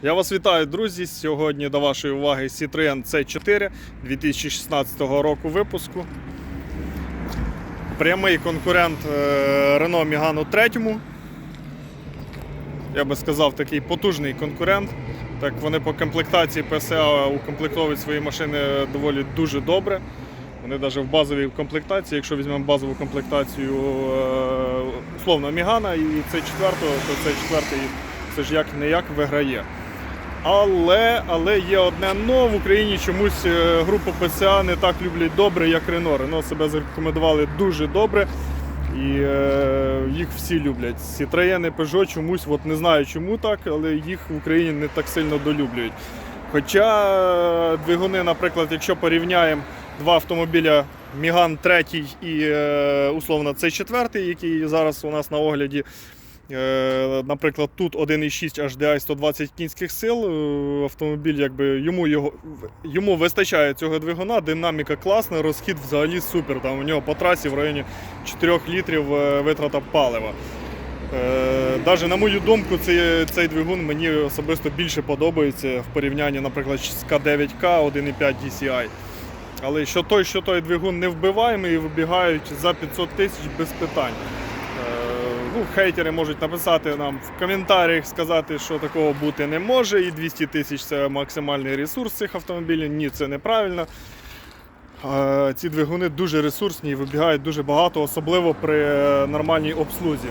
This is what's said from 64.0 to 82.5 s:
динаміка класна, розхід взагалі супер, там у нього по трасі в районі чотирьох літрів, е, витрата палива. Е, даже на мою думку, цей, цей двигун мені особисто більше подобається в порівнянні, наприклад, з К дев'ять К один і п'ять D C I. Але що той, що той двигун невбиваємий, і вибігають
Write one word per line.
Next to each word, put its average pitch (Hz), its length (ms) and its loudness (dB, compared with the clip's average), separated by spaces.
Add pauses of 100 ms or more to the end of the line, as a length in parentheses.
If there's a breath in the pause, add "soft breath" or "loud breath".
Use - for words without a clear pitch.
динаміка 156 560 -2
класна, 190 460 0
розхід 156 340 -2 (100)
взагалі 151 340 0
супер, 143 400 -2
там 135 180 -4
у 139 40 -6
нього 151 200 0
по 196 120 -2
трасі 175 340 2
в 135 60 -2
районі 143 300 0 (400 loud breath)
чотирьох 170 440 2
літрів, 165 460 0
е, 143 260 2
витрата 147 400 0
палива. 120 520 2 (840 loud breath)
Е, 131 680 2
даже 170 240 4
на 180 80 2
мою 202 240 2
думку, 190 380 4
цей, 170 460 4
цей 170 240 0
двигун 160 380 -2
мені 156 240 0
особисто 151 640 0
більше 151 260 -2
подобається 143 800 0
в 120 140 -12
порівнянні, 143 460 0
наприклад, 139 400 -4
з - 280 -8
К 151 100 2
дев'ять 147 420 2
К 175 200 4
один 143 280 0
і 139 40 -4
п'ять 139 320 2
D 135 60 -6
C 135 220 -4
I. 123 140 0 (760 loud breath)
Але 143 240 0
що 175 160 0
той, 196 220 4
що 190 160 -2
той 180 200 2
двигун 175 380 0
невбиваємий, 190 760 2
і 165 40 2
вибігають 160 800 0